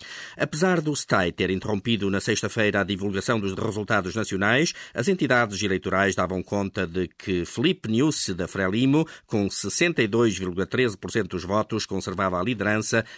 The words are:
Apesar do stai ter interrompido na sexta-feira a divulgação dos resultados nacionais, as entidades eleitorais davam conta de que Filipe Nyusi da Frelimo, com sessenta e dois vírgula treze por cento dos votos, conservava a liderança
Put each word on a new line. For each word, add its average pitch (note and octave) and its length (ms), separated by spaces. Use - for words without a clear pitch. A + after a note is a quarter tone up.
Apesar E3+ 440
do D3+ 160
stai F#2 340
ter F2+ 200
interrompido G2 600
na G2 100
sexta-feira G#2 600
a F#2+ 40
divulgação G2 540
dos G2 160
resultados G2+ 640
nacionais, G#2+ 580
as A#2+ 140
entidades A#2+ 560
eleitorais F#2+ 540
davam F2+ 260
conta G2+ 420
de F2 220
que F2 380
Filipe C3+ 440
Nyusi A#2+ 460
da E2+ 140
Frelimo, B2+ 580
com G2+ 240
sessenta D#3+ 540
e G#2+ 60
dois A2+ 280
vírgula F2+ 300
treze A#2+ 320
por F#2 140
cento F#2+ 240
dos E2+ 80
votos, G#2 420
conservava F#2 540
a - 20
liderança G#2+ 600